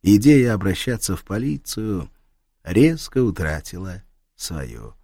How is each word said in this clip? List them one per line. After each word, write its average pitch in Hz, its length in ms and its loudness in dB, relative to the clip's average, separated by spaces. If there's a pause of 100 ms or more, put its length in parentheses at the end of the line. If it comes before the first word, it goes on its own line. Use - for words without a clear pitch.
Идея 120 520 6
обращаться 98 600 -4
в - 80 -18
полицию 107 840 -6 (520)
резко 135 600 2
утратила 90 800 -4 (340)
свою 57 680 -12